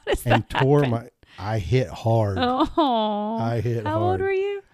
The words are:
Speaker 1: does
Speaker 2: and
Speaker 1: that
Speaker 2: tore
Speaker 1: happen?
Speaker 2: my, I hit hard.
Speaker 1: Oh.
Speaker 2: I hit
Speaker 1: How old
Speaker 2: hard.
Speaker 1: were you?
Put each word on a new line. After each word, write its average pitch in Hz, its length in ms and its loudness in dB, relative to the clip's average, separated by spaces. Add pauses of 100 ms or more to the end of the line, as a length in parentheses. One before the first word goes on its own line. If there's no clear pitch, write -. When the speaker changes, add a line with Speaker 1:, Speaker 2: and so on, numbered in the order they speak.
Speaker 1:
does - 200 -2
Speaker 2:
and 117 180 2
Speaker 1:
that - 60 -18 (100)
Speaker 2:
tore 143 240 4
Speaker 1:
happen? 127 60 0
Speaker 2:
my, 117 180 -4 (300)
I 107 200 -4
hit 113 300 0
hard. 110 520 0
Speaker 1:
Oh. 226 1000 0
Speaker 2:
I 120 200 0
hit 117 260 -2
Speaker 1:
How - 120 0
old 339 80 0
Speaker 2:
hard. 370 140 2
Speaker 1:
were 392 120 0
you? 392 300 -2 (120)